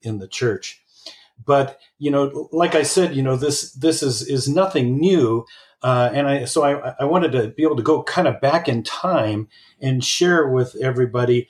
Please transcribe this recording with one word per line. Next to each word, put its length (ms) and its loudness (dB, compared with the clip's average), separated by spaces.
in 160 -8
the 100 -12
church. 540 -6
But, 340 0
you 140 -2
know, 400 -2
like 240 0
I 80 4
said, 320 0
you 80 0
know, 140 0
this, 340 -2
this 320 0
is, 180 -2
is 280 -2
nothing 500 0
new. 460 2
Uh, 320 2
and 140 0
I, 180 0
so 180 0
I, 360 -2
I 60 0
wanted 260 2
to 180 0
be 140 -4
able 140 2
to 60 -4
go 200 2
kind 240 0
of 140 -2
back 260 0
in 160 -2
time 640 -2
and 240 -2
share 460 2
with 320 0
everybody, 680 0